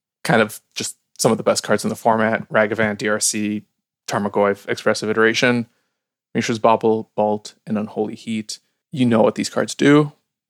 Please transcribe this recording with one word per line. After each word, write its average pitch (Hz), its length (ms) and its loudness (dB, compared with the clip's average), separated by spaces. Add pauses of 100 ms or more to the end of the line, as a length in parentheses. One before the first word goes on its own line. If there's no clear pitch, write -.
(240)
kind 110 180 2
of 107 180 -4 (140)
just - 220 -10 (220)
some 120 140 2
of 107 60 -2
the - 60 -8
best - 180 0
cards - 220 -2
in 110 40 -2
the 107 80 -6
format. 110 540 0
Ragavan, 107 480 0
D 107 100 -4
R 107 120 -2
C, 107 440 -4 (420)
Tarmogoyf, 101 640 -2
Expressive 107 400 -2
Iteration, 113 580 2 (680)
Mishra's 117 240 -2
Bauble, 110 560 2
Bolt, 107 400 -2 (120)
and 107 120 -4
Unholy 107 360 -6
Heat. 110 440 -8 (340)
You 127 140 0
know 110 160 4
what 113 140 2
these - 120 -4
cards 117 260 -4
do. 147 380 4 (380)